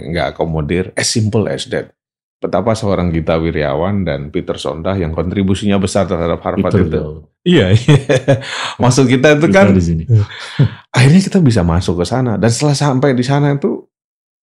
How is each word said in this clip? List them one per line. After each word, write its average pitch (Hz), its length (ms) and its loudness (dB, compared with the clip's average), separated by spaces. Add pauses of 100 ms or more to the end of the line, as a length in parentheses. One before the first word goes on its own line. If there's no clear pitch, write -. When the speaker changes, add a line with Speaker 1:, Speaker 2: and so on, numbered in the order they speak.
(100)
Speaker 1:
nggak 73 220 -4
akomodir? 80 600 -4
As - 140 -6
simple 107 400 0
as - 200 -6
that. - 260 -8 (440)
Betapa 95 360 -2
seorang 92 360 -2
Gita 82 280 -2
Wirjawan 82 680 -2
dan 71 240 -6
Peter 82 280 -6
Sondah 80 360 -6
yang 92 180 -2
kontribusinya 95 640 -2
besar 95 280 0
terhadap 85 340 -2
Harvard 92 320 -4
Speaker 2:
Peter 90 160 2
Speaker 1:
itu. 78 80 -4
Speaker 2:
Dole. 76 260 -6 (220)
Speaker 1:
Iya, 160 280 4
iya. 117 260 4 (440)
<laughs> - 420 -8
Maksud 123 240 4
kita 131 260 4
itu 147 140 2
Speaker 2:
Peter 196 160 2
Speaker 1:
kan, 202 80 6
Speaker 2:
di 196 100 4
sini. 82 240 -2 (480)
Speaker 1:
<laughs> - 440 -2
akhirnya 139 260 6
kita 190 180 0
bisa 113 220 4
masuk 85 340 0
ke 87 100 -2
sana. 120 300 -2
Dan 98 120 2
setelah 143 260 0
sampai 139 380 0
di 123 100 0
sana 143 280 2
itu, 143 380 -4 (560)